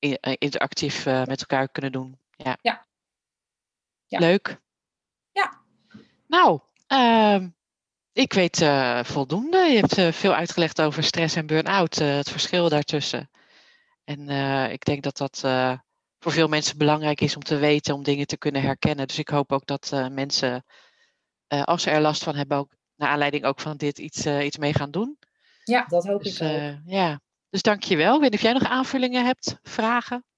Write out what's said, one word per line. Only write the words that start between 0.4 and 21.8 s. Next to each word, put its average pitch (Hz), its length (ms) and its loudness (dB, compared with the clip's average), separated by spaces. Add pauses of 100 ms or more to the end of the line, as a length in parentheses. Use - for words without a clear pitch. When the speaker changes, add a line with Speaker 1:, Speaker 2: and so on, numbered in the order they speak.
Speaker 1:
eh, 131 180 2
met 131 160 -4
elkaar 135 280 0
kunnen 135 240 -8
doen. 131 260 -10 (180)
Ja. 131 260 -6
Speaker 2:
Ja. - 240 -4 (1200)
Ja. 190 120 -6
Speaker 1:
Leuk. 170 420 2 (720)
Speaker 2:
Ja. - 280 -2 (680)
Speaker 1:
Nou, 294 340 4 (260)
ehm, 220 600 4 (640)
ik 262 200 0
weet, 180 280 2
eh, 131 440 4
voldoende. 180 540 0
Je 330 220 6
hebt, - 180 -2
eh, 170 140 4
veel 190 220 2
uitgelegd 165 480 0
over 151 200 0
stress 160 340 0
en 156 100 -4
burn-out, 160 540 0
eh, 143 160 2
het 143 140 -2
verschil 170 380 0
daartussen. 143 600 -2 (720)
En, 143 240 -12
eh, 139 440 -2
ik - 120 -10
denk 143 180 -2
dat 139 140 -6
dat, - 280 -8
eh, 127 340 0 (400)
voor 165 140 -4
veel 156 160 2
mensen 151 300 -2
belangrijk 151 420 2
is 147 160 0
om 147 60 -14
te 151 140 -2
weten, 147 380 2
om 139 80 -8
dingen 143 240 0
te 147 100 -8
kunnen 139 260 -2
herkennen. 135 440 -2
Dus - 120 -8
ik 156 100 -6
hoop 143 240 0
ook 139 140 -2
dat, - 260 -8
eh, 135 160 -2
mensen, 135 560 -4 (840)
eh, 143 160 -2
als 175 200 0